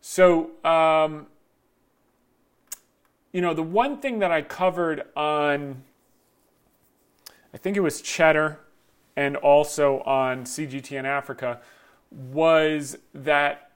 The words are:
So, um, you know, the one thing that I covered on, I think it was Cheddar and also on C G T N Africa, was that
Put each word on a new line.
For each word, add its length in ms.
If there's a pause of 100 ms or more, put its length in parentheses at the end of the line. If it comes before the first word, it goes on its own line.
So, 500 (140)
um, 600 (2000)
you 80
know, 120
the 100
one 360
thing 200
that 120
I 100
covered 600 (100)
on, 720 (1700)
I 40
think 180
it 60
was 200
Cheddar 600 (560)
and 180
also 680
on 420
C 200
G 140
T 160
N 100
Africa, 540 (500)
was 880 (160)
that 640